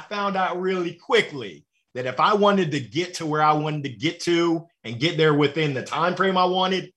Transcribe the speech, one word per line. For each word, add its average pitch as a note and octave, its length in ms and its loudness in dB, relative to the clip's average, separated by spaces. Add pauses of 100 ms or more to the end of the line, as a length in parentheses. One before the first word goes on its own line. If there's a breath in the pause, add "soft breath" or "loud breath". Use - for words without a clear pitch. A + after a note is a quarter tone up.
found G3+ 260 -4
out F3+ 240 -2
really F#3 340 -2
quickly B2 720 -2 (280)
that B2+ 140 -6
if B2+ 120 -8
I F3 140 4
wanted G3 380 4
to C#3+ 80 -2
get C3+ 360 -6
to E3 120 -8
where D3+ 160 0
I D3+ 100 4
wanted D3+ 300 -2
to C#3 60 -6
get B2+ 320 -4
to E3+ 460 0 (160)
and A#2 160 -10
get D3+ 180 0
there D#3 180 6
within D3 400 2
the A#2+ 80 -4
time E3 320 -2
frame F#3 200 0
I F#3 100 4
wanted F#3 520 0